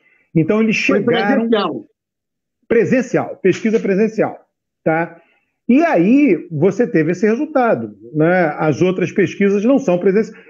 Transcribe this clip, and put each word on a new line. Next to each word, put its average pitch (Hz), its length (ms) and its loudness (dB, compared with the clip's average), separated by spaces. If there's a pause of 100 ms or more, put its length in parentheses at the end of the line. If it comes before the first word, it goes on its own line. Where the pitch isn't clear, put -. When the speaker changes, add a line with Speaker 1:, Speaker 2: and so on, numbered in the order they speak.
(360)
Speaker 1:
Então, 185 260 2
eles 220 220 0
Speaker 2:
Foi 202 140 2
Speaker 1:
chegaram 233 500 0
Speaker 2:
presencial. 185 380 -2 (840)
Speaker 1:
Presencial, 226 680 0
pesquisa 208 420 0
presencial, 196 600 -2 (440)
tá? 165 380 -4 (480)
E 277 140 4
aí, 240 680 2
você 190 360 0
teve 160 240 0
esse 180 140 -2
resultado, 220 680 0 (200)
né? 160 420 2
As 156 240 0
outras 185 300 0
pesquisas 196 520 0
não 262 140 2
são 180 220 0
presenciais. 196 500 -2